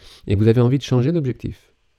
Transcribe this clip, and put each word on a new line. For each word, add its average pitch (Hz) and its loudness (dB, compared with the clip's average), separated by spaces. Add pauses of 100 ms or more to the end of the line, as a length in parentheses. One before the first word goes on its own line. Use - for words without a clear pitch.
(260)
et 110 0
que 101 0
vous 110 4
avez 117 4
envie 127 2
de - -6
changer 127 0
d'objectif, 127 -6 (260)